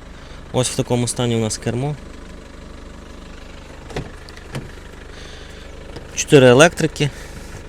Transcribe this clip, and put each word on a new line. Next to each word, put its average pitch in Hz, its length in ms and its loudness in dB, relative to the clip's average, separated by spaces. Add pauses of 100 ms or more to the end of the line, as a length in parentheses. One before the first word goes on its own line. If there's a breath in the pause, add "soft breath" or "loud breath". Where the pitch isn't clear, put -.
(540 loud breath)
Ось 127 160 2
в - 60 -6
такому 123 320 2
стані 120 280 2
у 113 40 4
нас 110 180 0
кермо. 127 380 -2 (4000 loud breath)
Чотири 131 320 10
електрики. 147 600 8 (600 loud breath)